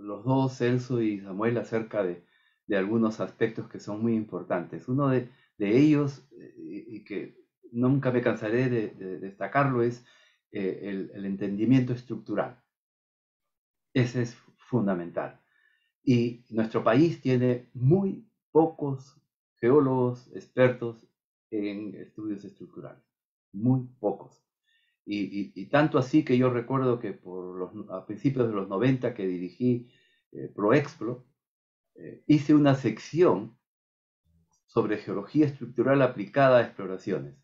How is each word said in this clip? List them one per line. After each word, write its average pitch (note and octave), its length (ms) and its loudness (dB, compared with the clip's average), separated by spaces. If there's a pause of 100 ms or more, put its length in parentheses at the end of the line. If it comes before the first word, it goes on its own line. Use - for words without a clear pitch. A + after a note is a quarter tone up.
los G#2 220 -12
dos, C3 340 0
Celso B2 440 0
y G#2+ 200 0
Samuel, G#2+ 360 -2
acerca A2 460 -2
de, F2 200 -6 (420)
de G2+ 120 0
algunos G#2+ 420 0
aspectos G#2+ 480 -4
que - 120 -16
son G#2+ 220 -10
muy A#2 140 0
importantes. F2+ 720 -6
Uno C3+ 220 0
de, B2+ 200 0 (280)
de G#2 200 2
ellos, D3 500 4 (120)
eh, - 180 -20
y, G2 400 -14
y G2 60 -16
que - 340 -10 (340)
nunca B2+ 400 0
me B2 100 0
cansaré A#2 480 0
de, A2+ 200 -2
de F#2 300 -10
destacarlo, A#2+ 640 -2
es, A#2+ 220 -4 (460)
eh, G2 320 -4
el, G2 300 -8
el G2 120 -10
entendimiento G#2+ 680 0
estructural. - 720 -6 (1300)
Ese B2+ 300 0
es - 120 -8 (220)
fundamental. F2 840 -4 (640)
Y A#2+ 460 2
nuestro A2 340 -2
país C#3 380 4
tiene B2 520 0
muy F3 560 0 (220)
pocos D3+ 720 0 (380)
geólogos B2+ 760 2
expertos B2 720 0 (460)
en G#2 440 -6
estudios G2+ 500 -10
estructurales. - 580 -18 (480)
Muy B2 360 0 (120)
pocos. - 440 -6 (640)
Y, G#2 180 -6
y, G2 320 -6
y G2 120 -12
tanto D3+ 300 4
así D3 260 4
que B2+ 140 2
yo B2+ 120 4
recuerdo A#2+ 500 0
que G#2 140 -6
por F2+ 440 -12
los, G2+ 320 -10
a F#2 160 -10
principios B2+ 420 -2
de A2 60 -2
los F#2+ 140 -4
noventa B2 460 0
que F#2+ 140 -4
dirigí, F#2 640 -2 (420)
eh, - 220 -12
Proexplo, A#2+ 720 -2 (680)
eh, - 320 -18
hice D3+ 260 4
una C#3+ 220 6
sección A#2+ 800 0 (1080)
sobre G#2 320 -2
geología G#2 480 -2
estructural C3+ 560 0
aplicada B2+ 580 4
a - 20 8
exploraciones. F#2+ 840 -6